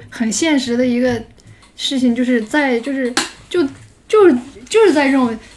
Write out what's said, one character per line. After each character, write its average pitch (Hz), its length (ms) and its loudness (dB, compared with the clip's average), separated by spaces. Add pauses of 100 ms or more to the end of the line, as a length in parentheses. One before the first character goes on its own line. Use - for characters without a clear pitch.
(100)
很 220 200 -4
现 302 280 0
实 240 180 -2
的 254 100 0
一 240 140 0
个 247 200 -2 (560)
事 - 220 -4
情， 247 160 2
就 247 80 -2
是 240 200 2
在， 262 380 0
就 277 120 -6
是， 254 200 -4 (360)
就， 349 180 -2 (400)
就 415 220 4
是， 254 80 4 (320)
就 440 180 4
是 330 60 4
在 277 180 2
这 277 60 2
种 240 200 0 (200)